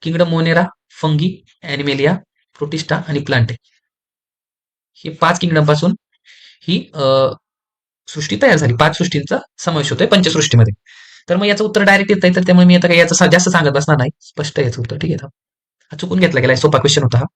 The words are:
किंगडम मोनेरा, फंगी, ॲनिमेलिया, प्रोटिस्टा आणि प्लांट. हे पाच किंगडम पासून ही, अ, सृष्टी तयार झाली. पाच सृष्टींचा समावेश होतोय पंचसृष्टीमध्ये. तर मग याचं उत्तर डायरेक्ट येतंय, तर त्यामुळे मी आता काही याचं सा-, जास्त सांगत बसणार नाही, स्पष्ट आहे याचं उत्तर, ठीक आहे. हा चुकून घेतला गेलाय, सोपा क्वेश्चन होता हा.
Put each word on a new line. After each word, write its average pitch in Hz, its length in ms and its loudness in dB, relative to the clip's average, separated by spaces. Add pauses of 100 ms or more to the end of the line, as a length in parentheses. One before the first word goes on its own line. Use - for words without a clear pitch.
किंगडम 170 260 -2
मोनेरा, 165 380 0 (360)
फंगी, 156 420 -2 (200)
ॲनिमेलिया, 143 500 -2 (440)
प्रोटिस्टा 156 500 -6
आणि 143 120 -4
प्लांट. 127 320 -2 (1400)
हे - 140 -12
पाच 170 300 -2
किंगडम 160 260 0
पासून 151 300 0 (720)
ही, - 260 -4
अ, 156 80 -8 (1040)
सृष्टी 156 340 -8
तयार 240 160 4
झाली. 139 160 0
पाच 151 240 0
सृष्टींचा 175 400 -4 (200)
समावेश 151 340 -4
होतोय 196 160 0
पंचसृष्टीमध्ये. 160 680 2 (560)
तर 175 80 0
मग 202 80 -2
याचं 208 180 0
उत्तर 208 200 0
डायरेक्ट 196 280 2
येतंय, 190 240 2
तर 185 60 0
त्यामुळे 180 260 6
मी 180 80 8
आता 175 120 2
काही 170 120 4
याचं 165 160 4
सा-, 175 160 4
जास्त 180 180 2
सांगत 165 200 2
बसणार 143 280 0
नाही, 127 120 -2 (120)
स्पष्ट - 380 -8
आहे 135 80 0
याचं 120 140 -6
उत्तर, 117 160 -8
ठीक 160 140 -4
आहे. - 160 -8 (640)
हा 151 60 -18
चुकून 180 220 -4
घेतला 147 200 0
गेलाय, 131 160 2
सोपा 147 240 2
क्वेश्चन 143 240 0
होता 120 140 0
हा. 127 80 0 (100)